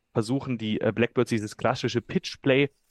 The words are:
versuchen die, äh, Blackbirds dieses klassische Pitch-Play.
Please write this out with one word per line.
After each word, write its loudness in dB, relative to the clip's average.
versuchen -2
die, -2
äh, 2
Blackbirds 2
dieses -2
klassische 0
Pitch-Play. 0